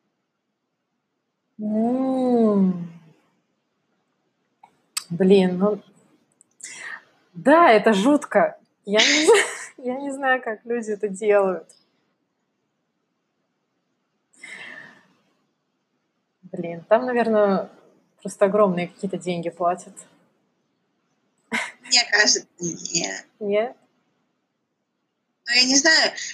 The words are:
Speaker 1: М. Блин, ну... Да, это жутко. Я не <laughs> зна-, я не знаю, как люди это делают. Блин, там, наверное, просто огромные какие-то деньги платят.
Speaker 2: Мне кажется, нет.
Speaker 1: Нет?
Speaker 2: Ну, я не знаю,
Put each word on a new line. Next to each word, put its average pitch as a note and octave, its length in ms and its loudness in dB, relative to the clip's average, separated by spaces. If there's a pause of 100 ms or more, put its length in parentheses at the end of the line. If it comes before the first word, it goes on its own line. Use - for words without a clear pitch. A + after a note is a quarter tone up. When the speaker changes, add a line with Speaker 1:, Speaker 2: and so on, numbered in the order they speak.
(1600)
Speaker 1:
М. A3+ 1300 0 (2250)
Блин, F#3 480 2
ну... G3+ 240 0 (1500)
Да, C#4 380 6
это G#3+ 220 4
жутко. G3+ 640 0 (280)
Я G#3 140 0
не D4 260 2
<laughs> - 0 -
зна-, - 600 0
я B3 120 -4
не C#4+ 140 -8
знаю, C4 300 0
как A3+ 240 -10
люди A#3 260 -6
это G#3 180 -6
делают. G3 580 0 (4000)
Блин, E3+ 440 -10
там, A#3 180 2
наверное, A3 640 0 (520)
просто G3+ 240 -2
огромные G3 420 0
какие-то F#3+ 300 -10
деньги E3+ 320 -6
платят. F3+ 440 -6 (1900)
Speaker 2:
Мне B3 200 0 (100)
кажется, G#3 340 0 (140)
нет. F3 680 -8 (140)
Speaker 1:
Нет? G#3 360 -4 (1700)
Speaker 2:
Ну, A#3+ 80 -4
я B3+ 100 4
не C4 100 0
знаю, D4+ 360 2 (220)